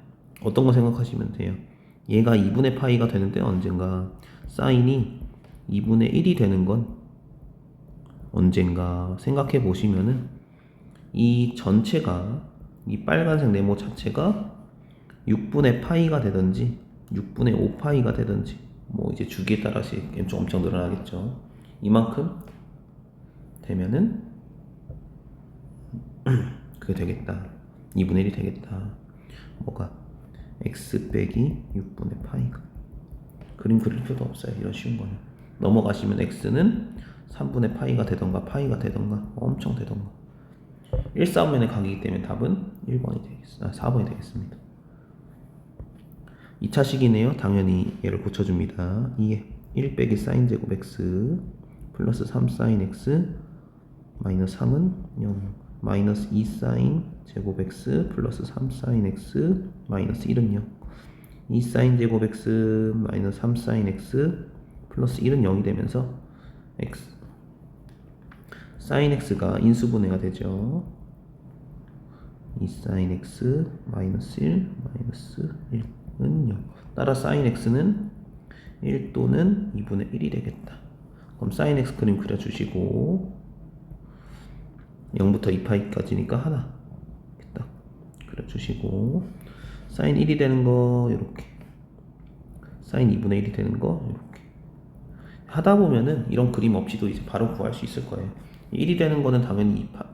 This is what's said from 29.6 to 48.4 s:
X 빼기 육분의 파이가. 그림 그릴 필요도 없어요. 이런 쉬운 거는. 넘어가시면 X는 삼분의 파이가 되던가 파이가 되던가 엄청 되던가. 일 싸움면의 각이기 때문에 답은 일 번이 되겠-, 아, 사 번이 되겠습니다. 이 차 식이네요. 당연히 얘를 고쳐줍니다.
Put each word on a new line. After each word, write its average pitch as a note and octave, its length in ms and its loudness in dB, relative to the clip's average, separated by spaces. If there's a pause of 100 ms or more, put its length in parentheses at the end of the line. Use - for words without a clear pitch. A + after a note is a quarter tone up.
X - 460 -4
빼기 A2+ 520 0 (120)
육분의 - 480 -8
파이가. - 360 -4 (960)
그림 A2 240 4
그릴 - 240 -2
필요도 B2+ 220 -4
없어요. - 340 -8
이런 G2+ 140 -4
쉬운 A#2+ 240 -4
거는. G2 160 -6 (460)
넘어가시면 G2+ 600 2
X는 C3+ 760 2 (320)
삼분의 C3 480 -2
파이가 B2 300 0
되던가 - 380 -2
파이가 C#3 360 -2
되던가 G#2 560 -2
엄청 B2+ 400 -2
되던가. G#2 340 -6 (1040)
일 E3+ 120 4
싸움면의 D3+ 420 2
각이기 G2 340 -2
때문에 F#2+ 220 -2
답은 C3+ 480 -2 (160)
일 B2 140 0
번이 - 220 -4
되겠-, - 400 -16
아, - 80 -4
사 - 200 -2
번이 A#2 140 2
되겠습니다. - 520 -8 (2000)
이 G#2 100 -2
차 C#3 120 4
식이네요. B2+ 540 4
당연히 F#2+ 640 2
얘를 F#2+ 180 -2
고쳐줍니다. F#2+ 1000 -2